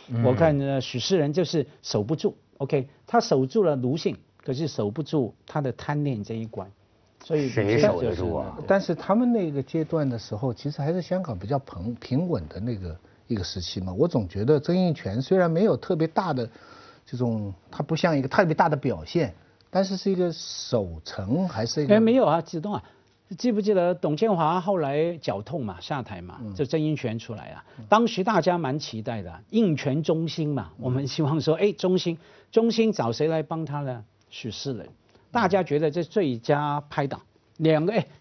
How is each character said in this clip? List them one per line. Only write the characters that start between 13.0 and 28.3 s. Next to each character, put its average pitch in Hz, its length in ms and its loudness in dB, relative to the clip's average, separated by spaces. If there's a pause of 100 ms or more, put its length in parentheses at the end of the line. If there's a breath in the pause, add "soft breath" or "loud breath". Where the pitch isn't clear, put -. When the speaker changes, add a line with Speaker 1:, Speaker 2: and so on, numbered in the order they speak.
Speaker 3:
一 117 80 -2
个 90 80 -2
时 - 160 -8
期 92 200 -6
嘛。 92 120 -4
我 131 160 2
总 113 200 0
觉 101 160 -4
得 147 140 6
曾 175 180 0
荫 185 160 2
权 113 300 -4
虽 190 160 2
然 175 100 4
没 165 140 2
有 202 140 4
特 - 180 -4
别 156 140 0
大 190 240 -2
的 123 160 -4 (580 loud breath)
这 127 100 -8
种， 110 380 -2 (160)
他 - 120 -4
不 160 120 -4
像 160 220 2
一 139 40 2
个 123 60 0
特 - 180 4
别 156 80 2
大 175 160 4
的 151 80 2
表 107 280 -2
现， 143 280 0 (380 soft breath)
但 190 140 2
是 190 120 -4
是 196 140 -2
一 190 60 0
个 175 160 0
守 92 720 -4
成， 135 440 -2
还 117 160 -4
是 147 200 -2
一 - 20 -2
个 202 80 8
Speaker 2:
哎， 220 60 8
没 226 140 6
有 247 120 6
啊， 160 140 4
子 160 200 -8
东 202 140 -6
啊， - 80 -6 (560 soft breath)
记 247 140 0
不 208 80 0
记 208 120 2
得 180 220 2
董 156 220 0
建 214 180 2
华 165 260 2
后 190 180 0
来 156 400 0
脚 98 220 -4
痛 127 240 -6
嘛， 90 160 -8
下 139 220 -6
台 - 180 -12
嘛， 90 220 -14
Speaker 3:
嗯。 107 140 -10
Speaker 2:
就 143 80 0
曾 160 160 0
荫 151 160 0
权 113 200 -4
出 113 180 -10
来 64 160 -14
啊， - 140 -18 (140)
Speaker 3:
嗯。 117 100 -16
Speaker 2:
当 220 160 6
时 190 200 0
大 202 160 4